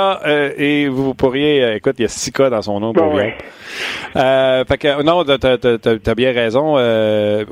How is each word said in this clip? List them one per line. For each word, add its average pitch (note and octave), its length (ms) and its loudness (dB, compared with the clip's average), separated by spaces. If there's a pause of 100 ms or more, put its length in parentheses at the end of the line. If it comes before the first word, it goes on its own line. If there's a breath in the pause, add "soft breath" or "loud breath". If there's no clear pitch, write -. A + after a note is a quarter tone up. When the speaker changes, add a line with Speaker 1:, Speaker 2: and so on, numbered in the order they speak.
(260)
Speaker 1:
euh, D3 320 2
et D3 300 2
vous C3+ 260 -2
pourriez, C#3 500 2
euh, A2+ 120 0
écoute, C3+ 220 -2
il B2 40 -2
y - 20 2
a G#2 40 0
six - 240 -10
K - 180 0
dans A2 120 0
son G2+ 180 -6
nom, A2+ 120 -4
Speaker 2:
Bon, D#3+ 120 2
Speaker 1:
pour D3+ 100 0
Speaker 2:
ouais. C#3+ 80 0
Speaker 1:
rien. A2+ 100 -4 (840 loud breath)
Euh, C3 480 2
fait C#3 140 -2
que, C#3+ 240 0
non, E3+ 220 2
t'as, C#3 140 2
t'as, B2+ 200 2
t'as, A#2 400 0
t'as A2 160 -2
bien B2+ 180 2
raison, A#2+ 460 0
euh, G#2+ 720 0